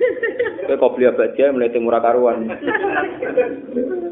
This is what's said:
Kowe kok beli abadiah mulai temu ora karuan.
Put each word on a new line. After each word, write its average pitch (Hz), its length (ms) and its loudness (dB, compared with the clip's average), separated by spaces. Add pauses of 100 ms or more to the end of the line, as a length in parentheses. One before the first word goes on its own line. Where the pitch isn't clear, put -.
(680)
Kowe 135 80 2
kok 123 200 4
beli 123 120 4
abadiah 117 400 2
mulai 120 240 0
temu 117 160 0
ora 117 160 2
karuan. 117 400 2 (1700)